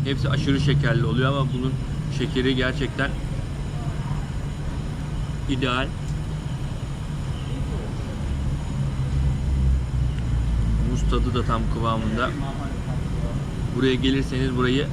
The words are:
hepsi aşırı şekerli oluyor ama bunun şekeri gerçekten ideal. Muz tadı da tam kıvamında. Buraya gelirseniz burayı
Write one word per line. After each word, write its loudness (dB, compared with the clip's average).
hepsi 0
aşırı 2
şekerli 4
oluyor 2
ama 0
bunun 0
şekeri 2
gerçekten 0
ideal. 0
Muz 2
tadı 2
da 2
tam 2
kıvamında. 0
Buraya 4
gelirseniz 0
burayı 2